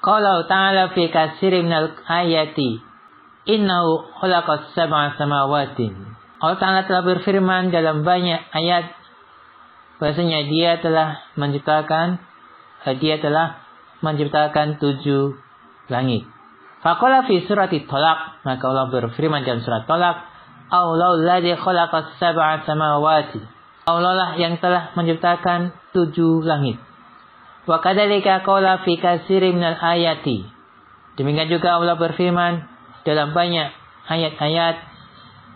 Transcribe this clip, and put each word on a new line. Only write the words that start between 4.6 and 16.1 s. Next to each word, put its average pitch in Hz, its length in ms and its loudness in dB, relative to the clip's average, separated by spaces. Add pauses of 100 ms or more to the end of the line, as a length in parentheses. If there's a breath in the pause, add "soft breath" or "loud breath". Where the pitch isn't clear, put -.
sab'a 151 400 0
samawatin. 139 760 -2 (440)
Allah 175 240 -2
Ta'ala 190 240 2
telah 185 160 0
berfirman 185 720 0
dalam 156 320 0
banyak 180 480 -2
ayat, 170 400 -2 (1040)
bahasanya 156 480 0
Dia 165 320 2
telah 160 560 0
menciptakan, 151 880 -2 (640)
eh, 131 160 -2
Dia 156 160 0
telah 151 480 -2 (400)
menciptakan 151 720 0
tujuh 139 560 0 (560)
langit. 127 400 -2 (560)